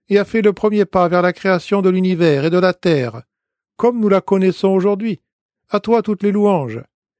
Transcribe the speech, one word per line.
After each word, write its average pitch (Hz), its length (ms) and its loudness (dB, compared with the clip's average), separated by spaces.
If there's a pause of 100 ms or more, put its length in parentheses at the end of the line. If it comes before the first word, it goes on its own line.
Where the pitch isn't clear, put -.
et 202 100 2
as 202 60 0
fait 226 180 -2
le 202 100 2
premier 208 320 0
pas 180 220 0
vers 175 160 0
la 180 100 0
création 190 500 -2
de 185 80 2
l'univers 170 540 0
et 165 60 -2
de 175 80 2
la 180 160 2
terre. 127 480 -2 (540)
Comme 240 240 0
nous 214 80 2
la 190 120 4
connaissons 190 500 0
aujourd'hui, 196 500 -2 (480)
à 208 100 -2
toi 220 240 0
toutes 208 220 -4
les 202 80 0
louanges. 170 500 0 (380)